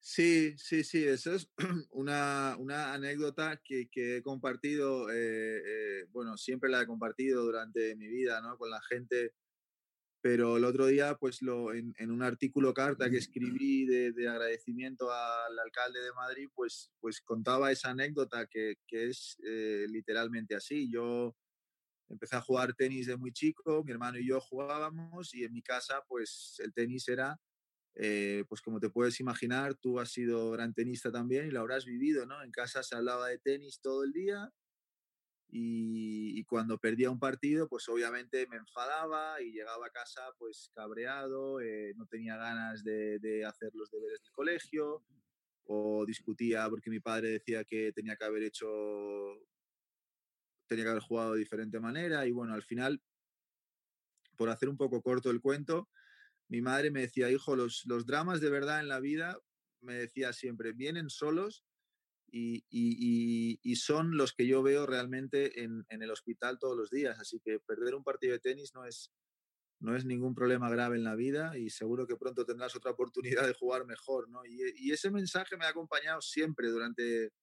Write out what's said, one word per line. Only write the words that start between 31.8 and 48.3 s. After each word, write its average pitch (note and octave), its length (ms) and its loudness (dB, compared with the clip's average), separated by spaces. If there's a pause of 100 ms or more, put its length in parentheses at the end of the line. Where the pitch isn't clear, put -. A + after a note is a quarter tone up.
vivido, B2+ 420 2
¿no? C#3+ 160 -10
En B2 100 -14
casa B2 300 -4
se B2+ 140 -6
hablaba B2 320 0
de B2 100 -2
tenis C#3 420 -2
todo C3+ 240 0
el C#3 80 0
día G3 400 -2 (960)
y, A2+ 880 -2
y A2 60 -4
cuando A2+ 340 0
perdía A#2 320 4
un B2+ 80 -2
partido, C#3+ 500 2
pues A#2+ 200 -6
obviamente A#2+ 600 0
me A#2+ 80 -12
enfadaba D#3 840 -4
y A#2 100 -8
llegaba A2+ 340 -8
a A#2 40 -10
casa, B2 320 -10 (160)
pues, A2+ 360 -12
cabreado, C3+ 840 -4
eh, G#2+ 360 -4
no A2+ 100 -12
tenía A2+ 300 -6
ganas A2+ 480 -4
de, G#2+ 340 0
de G#2+ 260 0
hacer G#2+ 300 -6
los A2 160 -10
deberes G#2+ 320 -6
del - 100 -20
colegio D#3 720 -2 (600)
o G#2+ 420 2
discutía A2 640 0
porque A2 200 -4
mi A2 100 -4
padre A2+ 300 0
decía A2 340 -2
que A2 280 0
tenía G#2+ 240 -6
que - 100 -6
haber G#2+ 180 0